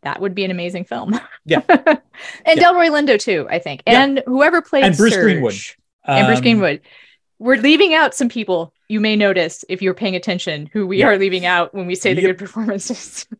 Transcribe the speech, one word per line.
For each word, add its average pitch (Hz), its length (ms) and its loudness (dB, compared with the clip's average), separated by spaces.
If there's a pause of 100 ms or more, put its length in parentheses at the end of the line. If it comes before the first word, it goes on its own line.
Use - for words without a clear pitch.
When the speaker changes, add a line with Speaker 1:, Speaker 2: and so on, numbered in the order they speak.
Speaker 1:
that - 180 -8
would 190 120 -6
be 196 100 -4
an 190 60 -4
amazing 180 340 -8
film. 180 360 -6 (240)
Speaker 2:
Yeah. - 240 0
Speaker 1:
<laughs> 302 300 4 (480)
And 320 140 4
Speaker 2:
Yeah. 349 120 6
Speaker 1:
Delroy 349 180 2
Lindo 294 300 2
too, 170 300 -4
I 165 80 -4
think. 147 280 -12
Speaker 2:
Yeah. 240 160 6
Speaker 1:
And 269 240 0
whoever 302 360 2
played 277 220 0
Speaker 2:
And 165 120 2
Bruce 214 160 4
Speaker 1:
Surge. 196 100 0
Speaker 2:
Greenwood. 151 320 0 (500)
Speaker 1:
And 135 220 2
Bruce 127 120 4
Speaker 2:
Um, 127 40 -2
Speaker 1:
Greenwood. 190 380 2 (600)
We're 247 180 2
leaving 311 360 4
out 302 220 2
some 247 120 0
people 185 460 -4 (140)
you 214 100 -4
may 214 160 0
notice 190 540 0
if 185 120 -8
you're 185 140 -2
paying 185 220 -4
attention, 175 560 -6
who 202 160 -4
we 190 100 -4
Speaker 2:
Yeah. 196 80 4
Speaker 1:
are 208 120 4
leaving 185 280 -2
out 175 260 0
when 190 140 -10
we 180 80 -6
say 185 200 -2
the 175 80 -2
Speaker 2:
Yep. 190 80 2
Speaker 1:
good 185 80 -6
performances. 208 880 -10 (140)